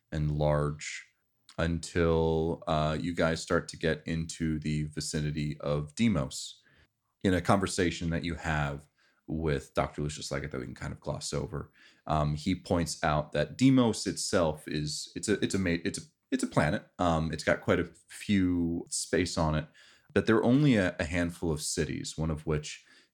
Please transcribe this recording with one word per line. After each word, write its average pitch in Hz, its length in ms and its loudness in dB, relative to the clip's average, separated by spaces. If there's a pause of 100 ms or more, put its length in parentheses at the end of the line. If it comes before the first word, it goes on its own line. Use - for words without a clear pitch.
(120)
and 76 180 -2
large, 73 720 0 (540)
until, 82 1080 2
uh, 78 300 2
you 82 140 -4
guys 82 300 0
start 85 240 0
to - 100 -12
get 80 300 0
into 80 540 -2
the 76 240 -2
vicinity 76 760 -4
of 73 360 -4
Demos. 87 640 -2 (640)
In 95 100 4
a 85 60 2
conversation 87 680 0
that 82 140 -2
you 85 120 -4
have 76 500 -2 (400)
with 78 480 -2
Doctor 76 280 -2
Lucius 73 280 -6
Leggett 73 220 -4
that 65 80 -6
we 64 40 -8
can 65 120 -12
kind 78 160 -8
of - 80 -14
gloss - 340 -6
over, 71 380 -6 (340)
um, 76 300 2
he 90 180 0
points 87 480 -2
out 76 300 0
that - 260 -2
Demos 127 480 4
itself 87 600 0
is, 76 480 -4
it's - 120 -4
a, 107 40 2 (100)
it's 120 140 -2
a - 20 2
ma-, 87 260 0
it's - 140 -4
a, - 40 -10 (280)
it's 262 140 0
a - 20 -2
planet. 90 380 0 (160)
Um, 80 320 2
it's 76 120 -8
got - 160 2
quite 90 200 4
a 85 80 -2 (200)
few 87 800 0
space - 480 0
on 78 200 2
it, 76 100 -2 (480)
but 98 120 4
there 113 100 6
are - 80 4
only 131 320 6
a, 92 240 2
a 92 40 0
handful 87 460 -2
of 76 100 0
cities, 78 560 -4
one 78 140 -2
of 76 160 -6
which 76 380 -4 (300)